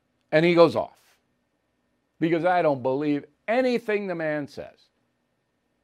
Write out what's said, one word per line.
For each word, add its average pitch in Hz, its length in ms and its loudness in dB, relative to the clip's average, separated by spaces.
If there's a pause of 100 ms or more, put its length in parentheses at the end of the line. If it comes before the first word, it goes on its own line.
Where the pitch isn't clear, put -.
(320)
and 156 140 2
he 175 80 2
goes 165 240 4
off. - 400 -10 (1000)
Because 160 260 0
I 180 160 2
don't 143 200 0
believe 143 440 -2 (220)
anything 226 600 -2
the 180 80 -6
man 151 320 -6
says. - 280 -16 (1080)